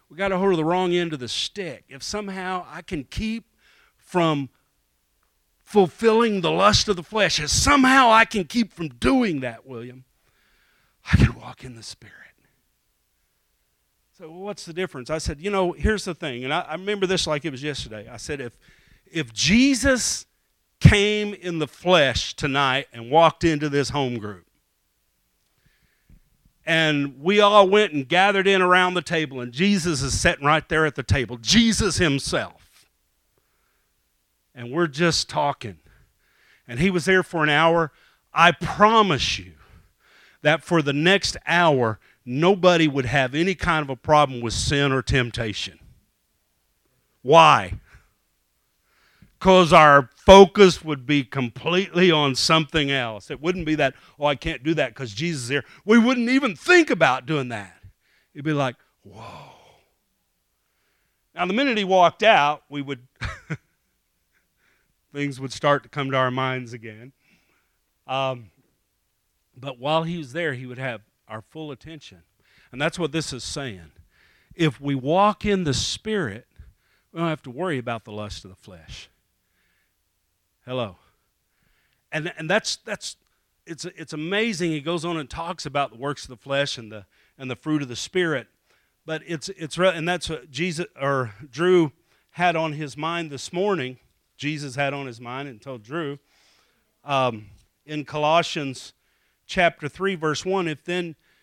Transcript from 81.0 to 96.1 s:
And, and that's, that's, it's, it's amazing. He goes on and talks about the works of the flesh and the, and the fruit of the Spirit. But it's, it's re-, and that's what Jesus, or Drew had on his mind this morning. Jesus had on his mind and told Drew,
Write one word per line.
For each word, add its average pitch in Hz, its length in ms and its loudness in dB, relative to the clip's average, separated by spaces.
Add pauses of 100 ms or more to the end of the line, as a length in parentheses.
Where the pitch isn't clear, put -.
And, 156 260 -8
and 160 140 -8
that's, 214 260 -2
that's, - 400 -14 (500)
it's, 160 180 -16
it's 165 280 -16
amazing. 175 600 -4
He 151 80 -4
goes 160 240 -6
on 170 120 -6
and 147 120 -10
talks 165 380 -12
about 143 240 -4
the 117 80 -20
works 139 260 -8
of - 60 -20
the 123 60 -20
flesh 139 420 -4
and 113 120 -16
the, 104 160 -18 (320)
and 131 120 -12
the 120 60 -8
fruit 151 260 -4
of 131 60 -10
the 120 80 -12
Spirit. 156 520 -4 (580)
But 156 200 -8
it's, 165 240 -10
it's 160 280 -12
re-, 180 100 4
and 165 180 -4
that's 175 220 -6
what 156 220 -12
Jesus, 160 340 -6 (160)
or 135 320 -2 (180)
Drew 170 420 2 (400)
had 175 240 0
on 160 180 -4
his 147 200 -10
mind 160 360 -6
this 139 240 -14
morning. 175 440 -4 (380)
Jesus 143 400 -8
had 139 160 -2
on 139 140 -10
his 120 140 -16
mind 127 280 -12
and 113 140 -20
told 127 200 -14
Drew, 143 360 -10 (840)